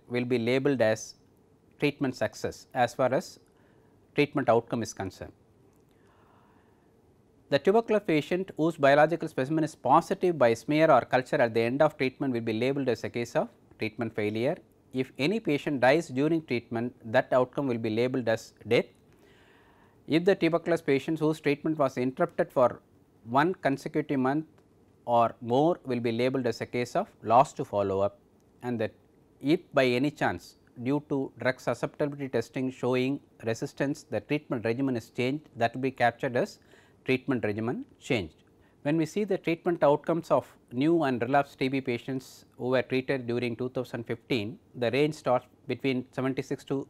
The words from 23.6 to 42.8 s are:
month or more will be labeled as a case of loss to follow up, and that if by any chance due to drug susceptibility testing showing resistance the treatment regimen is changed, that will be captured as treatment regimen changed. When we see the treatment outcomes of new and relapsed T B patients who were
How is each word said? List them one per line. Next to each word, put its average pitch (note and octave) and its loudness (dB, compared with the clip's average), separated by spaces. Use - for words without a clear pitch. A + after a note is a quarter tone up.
month C#3+ 0
or A#2 2
more C#3 2
will B2+ -2
be A#2+ -2
labeled B2+ 0
as A2+ -4
a A2+ -6
case B2 -6
of F#3 -2
loss A#2 4
to D3 -6
follow G2 0
up, G2+ -2
and B2 -6
that G#2+ -4
if D#3 0
by C3+ 6
any B2+ 2
chance - -4
due C#3+ 0
to C3+ -4
drug B2+ -2
susceptibility C#3+ -6
testing C3 -4
showing B2+ -2
resistance C#3 -4
the G#2+ -4
treatment D3 -4
regimen B2 0
is A#2 -8
changed, C3 -4
that A#2 0
will C3 -8
be C3 0
captured A#2+ 0
as F3+ -4
treatment C#3 -2
regimen A2+ -4
changed. - -6
When D3 0
we D#3+ 0
see G3+ -4
the F#3+ -2
treatment E3 -2
outcomes D#3 2
of C#3 2
new D#3 2
and C3 0
relapsed C3+ 0
T C#3 -2
B C3+ -2
patients C3 -8
who B2 -6
were B2+ 2